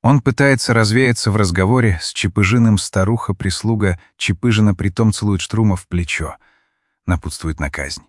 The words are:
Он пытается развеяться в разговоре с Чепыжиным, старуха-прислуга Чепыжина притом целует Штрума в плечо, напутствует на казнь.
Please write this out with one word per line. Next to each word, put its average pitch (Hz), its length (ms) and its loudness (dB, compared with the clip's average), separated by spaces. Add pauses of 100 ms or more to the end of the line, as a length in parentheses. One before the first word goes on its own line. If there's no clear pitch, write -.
Он 131 200 4
пытается 135 520 2
развеяться 113 580 2
в 98 40 0
разговоре 98 640 2
с - 120 -10
Чепыжиным, 104 640 2
старуха-прислуга 104 1200 -2 (180)
Чепыжина 107 580 2
притом 101 360 0
целует 101 300 -2
Штрума 107 340 0
в - 120 -12
плечо, - 480 -6 (720)
напутствует 80 520 -4
на 73 120 -4
казнь. 71 380 -10